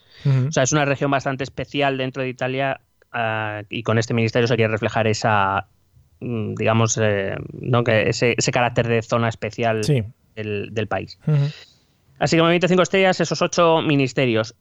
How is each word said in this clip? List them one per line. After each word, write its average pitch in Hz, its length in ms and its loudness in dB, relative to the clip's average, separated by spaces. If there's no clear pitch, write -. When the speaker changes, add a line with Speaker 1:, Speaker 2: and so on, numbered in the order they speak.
Speaker 1:
Ujú. 131 220 2
Speaker 2:
O - 60 -6
sea, 139 100 2
es 127 80 0
una 151 140 2
región 139 260 0
bastante 139 320 -2
especial 135 560 -4
dentro 131 240 -6
de 127 60 -4
Italia, 131 520 -4
ah, 110 580 -4
y 113 140 -8
con 110 160 2
este 117 160 -2
ministerio 117 320 2
se 123 80 2
quiere 110 160 2
reflejar 110 380 0
esa, 101 580 0
mm, 110 340 -6
digamos, 110 480 2
eh, 101 320 -2
¿no? 120 300 0
que 117 280 2
ese, 120 280 0
ese - 140 0
carácter 120 340 0
de 117 160 0
zona 117 260 0
especial 110 540 -2
Speaker 1:
Sí. 120 220 0
Speaker 2:
del, 104 360 -6
del 107 140 -4
país. 95 400 -8
Speaker 1:
Ujú. 147 220 2
Speaker 2:
Así 151 160 2
que 165 60 6
Movimiento 170 260 4
Cinco 180 140 4
Estrellas, 185 380 2
esos 165 220 -2
ocho 165 400 4
ministerios. 131 800 0